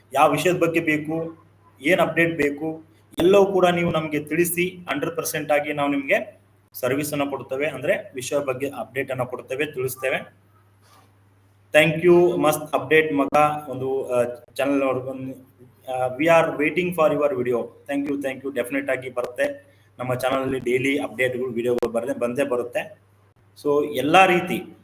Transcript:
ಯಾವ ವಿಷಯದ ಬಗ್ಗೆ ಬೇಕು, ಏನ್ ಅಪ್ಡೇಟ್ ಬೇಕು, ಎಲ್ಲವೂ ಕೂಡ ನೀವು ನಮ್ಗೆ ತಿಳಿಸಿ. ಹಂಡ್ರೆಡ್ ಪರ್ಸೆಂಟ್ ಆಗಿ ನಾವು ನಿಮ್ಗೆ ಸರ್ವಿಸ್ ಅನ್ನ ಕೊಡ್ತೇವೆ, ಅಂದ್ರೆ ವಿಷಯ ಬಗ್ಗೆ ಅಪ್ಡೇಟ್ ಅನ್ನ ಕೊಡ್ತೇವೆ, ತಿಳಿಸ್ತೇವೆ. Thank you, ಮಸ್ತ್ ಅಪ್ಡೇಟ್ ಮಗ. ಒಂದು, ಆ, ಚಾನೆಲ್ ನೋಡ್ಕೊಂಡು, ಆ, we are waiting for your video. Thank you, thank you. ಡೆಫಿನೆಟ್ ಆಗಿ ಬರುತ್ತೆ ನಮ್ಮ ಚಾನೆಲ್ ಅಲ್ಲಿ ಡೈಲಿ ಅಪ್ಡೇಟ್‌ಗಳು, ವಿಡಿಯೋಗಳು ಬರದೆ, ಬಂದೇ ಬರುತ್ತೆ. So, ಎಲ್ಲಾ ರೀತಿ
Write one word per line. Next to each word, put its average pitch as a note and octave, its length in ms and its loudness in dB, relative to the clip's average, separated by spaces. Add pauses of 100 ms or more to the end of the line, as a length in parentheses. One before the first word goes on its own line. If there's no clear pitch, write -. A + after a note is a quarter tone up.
(120)
ಯಾವ D3 180 6
ವಿಷಯದ D#3+ 280 2
ಬಗ್ಗೆ E3 220 2
ಬೇಕು, D#3+ 560 -2 (460)
ಏನ್ E3+ 180 4
ಅಪ್ಡೇಟ್ E3 360 2
ಬೇಕು, D3 460 -4 (360)
ಎಲ್ಲವೂ F#3+ 280 6
ಕೂಡ F#3 200 4
ನೀವು F3 240 2
ನಮ್ಗೆ D#3 340 -2
ತಿಳಿಸಿ. F3 640 -2
ಹಂಡ್ರೆಡ್ D3+ 260 -4
ಪರ್ಸೆಂಟ್ D3 360 -4
ಆಗಿ D3 200 0
ನಾವು C#3+ 180 0
ನಿಮ್ಗೆ C#3+ 500 -2 (320)
ಸರ್ವಿಸ್ C#3 400 -2
ಅನ್ನ C#3+ 180 -2
ಕೊಡ್ತೇವೆ, C3+ 360 -4
ಅಂದ್ರೆ D3 480 -4
ವಿಷಯ C3+ 240 -4
ಬಗ್ಗೆ C3+ 300 -4
ಅಪ್ಡೇಟ್ B2 420 -8
ಅನ್ನ B2 120 -4
ಕೊಡ್ತೇವೆ, C3 440 -6
ತಿಳಿಸ್ತೇವೆ. C3+ 760 -6 (1300)
Thank D#3+ 300 4
you, F3 360 6
ಮಸ್ತ್ D3+ 340 0
ಅಪ್ಡೇಟ್ D3+ 380 2
ಮಗ. C#3 240 0 (320)
ಒಂದು, B2+ 460 -4
ಆ, A#2+ 100 2 (300)
ಚಾನೆಲ್ C#3 240 0
ನೋಡ್ಕೊಂಡು, C3 760 -6 (400)
ಆ, B2+ 240 -2
we D3 80 -2
are D#3+ 380 4
waiting F3 320 0
for D#3 240 4
your C#3 200 0
video. B2 220 0
Thank C#3+ 500 -6
you, C#3 160 -4
thank C3 180 -8
you. C#3 100 -8
ಡೆಫಿನೆಟ್ C3+ 360 -4
ಆಗಿ B2+ 200 -4
ಬರುತ್ತೆ B2 560 -6 (320)
ನಮ್ಮ B2+ 160 -4
ಚಾನೆಲ್ C3 280 -2
ಅಲ್ಲಿ C3 160 -2
ಡೈಲಿ B2+ 400 0
ಅಪ್ಡೇಟ್‌ಗಳು, B2 500 -2
ವಿಡಿಯೋಗಳು A#2 440 -2
ಬರದೆ, A#2 260 -4
ಬಂದೇ B2 260 -2
ಬರುತ್ತೆ. C3 580 -6 (600)
So, D3 300 0
ಎಲ್ಲಾ D#3 320 6
ರೀತಿ E3+ 580 -2